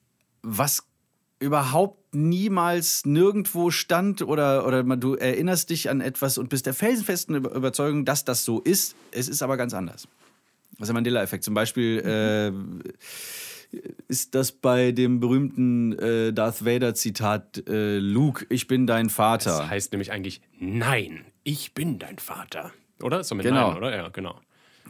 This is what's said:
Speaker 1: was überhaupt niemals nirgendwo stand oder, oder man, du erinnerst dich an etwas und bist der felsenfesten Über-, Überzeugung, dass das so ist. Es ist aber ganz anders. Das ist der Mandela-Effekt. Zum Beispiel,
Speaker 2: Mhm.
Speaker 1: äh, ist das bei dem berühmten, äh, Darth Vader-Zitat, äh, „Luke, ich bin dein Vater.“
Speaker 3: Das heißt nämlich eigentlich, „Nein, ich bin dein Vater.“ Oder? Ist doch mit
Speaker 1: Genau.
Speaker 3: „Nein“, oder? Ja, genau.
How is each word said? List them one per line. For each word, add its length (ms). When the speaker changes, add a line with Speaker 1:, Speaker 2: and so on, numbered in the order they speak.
Speaker 1:
was 440
überhaupt 760
niemals 920
nirgendwo 680
stand 520
oder, 440
oder 180
man, 160
du 140
erinnerst 560
dich 200
an 100
etwas 380
und 100
bist 180
der 80
felsenfesten 600
Über-, 200
Überzeugung, 500
dass 200
das 200
so 160
ist. 340
Es 180
ist 140
aber 140
ganz 180
anders. 320
Das 100
ist 60
der 60
Mandela-Effekt. 500
Zum 100
Beispiel, 480
Speaker 2:
Mhm. 800
Speaker 1:
äh, 100
ist 300
das 160
bei 400
dem 260
berühmten, 800
äh, 340
Darth 320
Vader-Zitat, 1040
äh, 300
„Luke, 500
ich 200
bin 180
dein 240
Vater.“ 480
Speaker 3:
Das 100
heißt 240
nämlich 200
eigentlich, 280
„Nein, 640
ich 320
bin 240
dein 220
Vater.“ 520
Oder? 180
Ist 100
doch 60
mit 80
Speaker 1:
Genau. 260
Speaker 3:
„Nein“, 80
oder? 180
Ja, 120
genau. 320